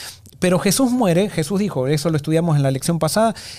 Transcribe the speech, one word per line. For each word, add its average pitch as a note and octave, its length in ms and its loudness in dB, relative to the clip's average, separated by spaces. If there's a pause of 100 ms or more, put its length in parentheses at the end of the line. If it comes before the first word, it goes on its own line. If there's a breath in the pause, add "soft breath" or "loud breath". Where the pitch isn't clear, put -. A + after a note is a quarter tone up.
(400 loud breath)
pero F3+ 180 2
Jesús A#3 320 2
muere, G3+ 380 2
Jesús F#3 320 -2
dijo, D3 260 -2
eso D3+ 240 0
lo D#3 60 0
estudiamos D#3+ 400 0
en C#3 80 2
la C3+ 80 2
lección D#3+ 260 -2
pasada, G#3 360 0 (240 loud breath)